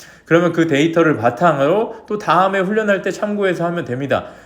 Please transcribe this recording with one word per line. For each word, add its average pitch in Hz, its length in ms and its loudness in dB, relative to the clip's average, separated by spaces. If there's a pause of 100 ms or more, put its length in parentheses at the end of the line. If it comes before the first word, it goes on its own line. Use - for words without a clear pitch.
(260)
그러면 170 260 2
그 165 160 0
데이터를 160 480 2
바탕으로 151 920 0
또 208 100 -4
다음에 190 420 0
훈련할 202 440 0
때 196 80 -4
참고해서 196 540 -2
하면 170 200 -4
됩니다. 123 400 -4 (200)